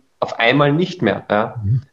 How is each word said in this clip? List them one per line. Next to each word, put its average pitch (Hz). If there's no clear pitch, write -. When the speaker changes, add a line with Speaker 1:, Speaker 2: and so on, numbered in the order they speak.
Speaker 1:
auf -
einmal 143
nicht 180
mehr. 98
Ja. 107
Speaker 2:
Mhm. 117